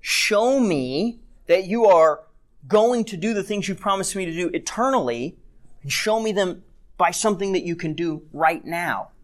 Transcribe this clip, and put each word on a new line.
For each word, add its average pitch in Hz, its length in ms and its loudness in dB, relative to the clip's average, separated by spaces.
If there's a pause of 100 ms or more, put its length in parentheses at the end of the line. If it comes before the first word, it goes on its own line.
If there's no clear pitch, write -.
show 233 580 2
me 170 580 0 (300)
that 185 180 4
you 220 200 2
are 160 360 6 (460)
going 220 380 2
to 202 120 -10
do 208 160 -2
the 202 80 -2
things 202 260 -4
you've 190 120 -6
promised 190 360 -2
me 190 100 -4
to 165 80 -8
do 175 200 -4
eternally, 180 840 -2 (460)
and 139 100 -8
show 220 280 0
me 220 120 -2
them 180 320 -2 (320)
by 175 140 2
something 196 440 -2
that 185 100 0
you 170 120 -4
can 165 180 -8
do 156 280 -6 (100)
right 156 320 0
now 160 460 -6 (140)